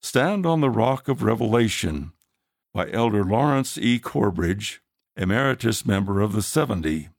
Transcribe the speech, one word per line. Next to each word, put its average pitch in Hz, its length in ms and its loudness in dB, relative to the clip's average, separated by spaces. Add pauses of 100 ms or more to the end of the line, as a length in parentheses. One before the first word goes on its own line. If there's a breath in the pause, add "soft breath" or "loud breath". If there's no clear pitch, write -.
Stand 175 460 0
on 160 140 2
the 139 80 4
Rock 120 380 0
of 135 140 -2
Revelation, 107 880 0 (640)
by 92 180 -2
Elder 104 320 2
Lawrence 131 540 0
E. 120 220 2
Corbridge, 98 840 -2 (340)
Emeritus 113 720 0
Member 98 360 0
of 104 120 0
the 107 80 0
Seventy. 82 760 -2